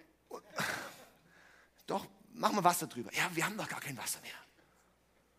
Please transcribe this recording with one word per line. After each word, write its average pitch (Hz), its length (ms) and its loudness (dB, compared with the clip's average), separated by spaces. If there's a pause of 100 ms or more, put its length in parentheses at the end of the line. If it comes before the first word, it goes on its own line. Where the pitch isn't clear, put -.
(1900)
doch, 196 200 -2 (280)
mach 208 180 4
mal 208 120 4
Wasser 170 240 6
drüber. 120 260 -6
Ja, 175 200 2
wir 160 120 2
haben 196 100 -2
doch 175 140 -4
gar - 100 -6
kein 135 180 -6
Wasser - 240 -4
mehr. - 100 -12 (1080)